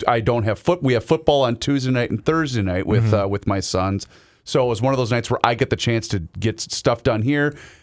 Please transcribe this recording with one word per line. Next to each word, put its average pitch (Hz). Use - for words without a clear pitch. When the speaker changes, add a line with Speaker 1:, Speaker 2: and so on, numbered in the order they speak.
Speaker 1:
I 120
don't 120
have 104
foot-, 175
we 127
have 113
football 156
on 120
Tuesday 131
night 123
and 107
Thursday 151
night 92
with, 113
Speaker 2:
Mm-hmm. 107
Speaker 1:
uh, 101
with 101
my 98
sons. 95
So 135
it 123
was 110
one 135
of 127
those 120
nights 120
where 120
I 120
get 123
the -
chance 117
to 101
get 107
s-, -
stuff -
done 113
here, 143